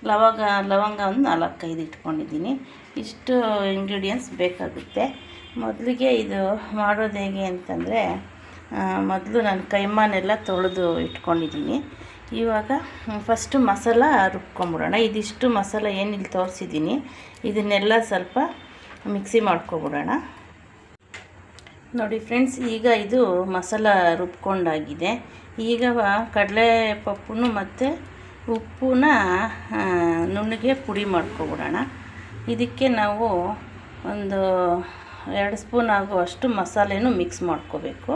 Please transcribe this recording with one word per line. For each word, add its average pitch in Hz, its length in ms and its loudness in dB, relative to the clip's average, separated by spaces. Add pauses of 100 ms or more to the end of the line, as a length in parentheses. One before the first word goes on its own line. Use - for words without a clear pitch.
ಲವಂಗ, 220 340 6 (300)
ಲವಂಗ 208 280 2 (100)
ಒಂದು 233 200 2
ನಾಲ್ಕೈದು 165 560 -2
ಇಟ್ಕೊಂಡಿದ್ದೀನಿ. 156 680 -4 (520)
ಇಷ್ಟು - 300 -4 (440)
ಇಂಗ್ರೀಡಿಯೆಂಟ್ಸ್ 196 520 -2 (120)
ಬೇಕಾಗುತ್ತೆ. - 640 -2 (580)
ಮೊದಲಿಗೆ 240 460 0 (140)
ಇದು 196 180 -2 (380)
ಮಾಡೋದು 208 440 0
ಹೇಗೆ 196 220 -4
ಅಂತಂದರೆ, 185 560 -4 (760)
ಆ, 190 220 -2 (120)
ಮೊದಲು 202 360 0
ನಾನು 185 160 0 (100)
ಕೈಮಾನೆಲ್ಲ 202 580 2 (180)
ತೊಳೆದು 180 500 0
ಇಟ್ಕೊಂಡಿದ್ದೀನಿ. 165 760 -2 (640)
ಇವಾಗ, 220 300 0 (380)
ಮ್, 214 180 -4
ಫಸ್ಟು 226 320 0 (100)
ಮಸಾಲ 226 340 4 (320)
ರುಬ್ಕೊಂಬಿಡೋಣ. 170 580 -4 (140)
ಇದಿಷ್ಟು 214 420 0
ಮಸಾಲ 208 360 0 (160)
ಏನು 208 160 -2
ಇಲ್ಲಿ 190 200 -8
ತೋರಿಸಿದ್ದೀನಿ, 185 580 -2 (480)
ಇದನ್ನೆಲ್ಲ 208 500 2 (180)
ಸ್ವಲ್ಪ 185 260 -2 (760)
ಮಿಕ್ಸಿ 202 340 2
ಮಾಡ್ಕೊಬಿಡೋಣ. 156 600 -2 (1900)
ನೋಡಿ 220 240 -2
ಫ್ರೆಂಡ್ಸ್, 254 400 0 (160)
ಈಗ 226 100 -2
ಇದು 208 580 4 (120)
ಮಸಾಲ 214 320 0 (340)
ರುಬ್ಕೊಂಡಾಗಿದೆ. 170 880 -2 (580)
ಈಗ 233 140 2 (160)
ವ-, 208 340 4
ಕಡಲೆ 220 600 4 (120)
ಪಪ್ಪುನು 220 420 -2 (120)
ಮತ್ತು 196 280 -2 (680)
ಉಪ್ಪುನ, 254 500 2 (720)
ಆ, - 20 -2 (540)
ನುಣ್ಣಗೆ 220 400 0
ಪುಡಿ 208 400 -4
ಮಾಡ್ಕೊಬಿಡೋಣ. 156 640 -2 (760)
ಇದಕ್ಕೆ 247 340 0 (120)
ನಾವು 208 280 2 (840)
ಒಂದು 196 280 -2 (1000)
ಎರಡು 202 240 -2
ಸ್ಪೂನ್ 240 260 0
ಆಗುವಷ್ಟು 196 580 0 (120)
ಮಸಾಲೆನೂ 202 500 2 (120)
ಮಿಕ್ಸ್ - 280 -4
ಮಾಡ್ಕೋಬೇಕು. - 680 -6